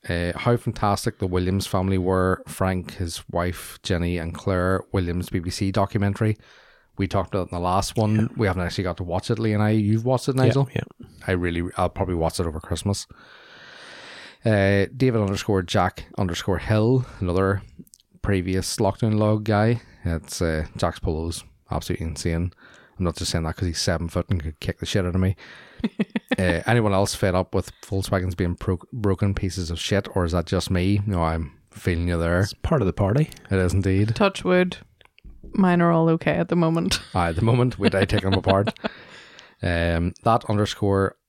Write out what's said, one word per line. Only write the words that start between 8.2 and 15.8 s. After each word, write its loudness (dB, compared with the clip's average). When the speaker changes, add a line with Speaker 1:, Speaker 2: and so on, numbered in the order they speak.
Speaker 1:
We 2
haven't 0
actually -4
got -4
to -8
watch -4
it, 0
Lee 0
and 2
I. 2
You've 2
watched 0
it, -2
Speaker 2:
Yeah, 4
Speaker 1:
Nigel? 4
Speaker 2:
yeah. -2
Speaker 1:
I 0
really, 0
I'll 2
probably -2
watch 0
it 0
over -6
Christmas. -4
Uh, 4
David 4
underscore 0
Jack 0